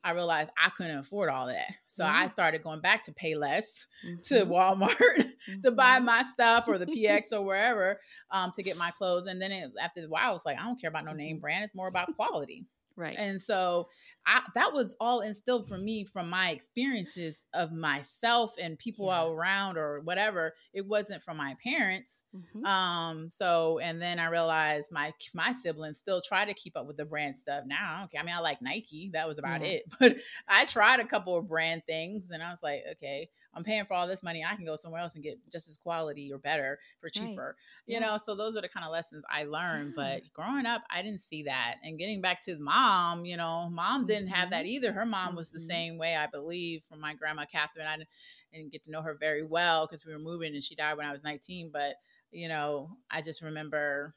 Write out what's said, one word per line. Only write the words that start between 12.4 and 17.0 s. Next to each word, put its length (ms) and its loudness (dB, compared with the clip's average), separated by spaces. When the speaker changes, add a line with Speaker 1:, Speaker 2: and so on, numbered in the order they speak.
Speaker 2:
<laughs> 40 -20
Right. 220 -8
Speaker 1:
And 240 -4
so 480 0
I, 180 6
that 180 4
was 260 0
all 220 2
instilled 460 -2
for 100 -8
me 280 -4
from 240 -6
my 220 2
experiences 1040 -4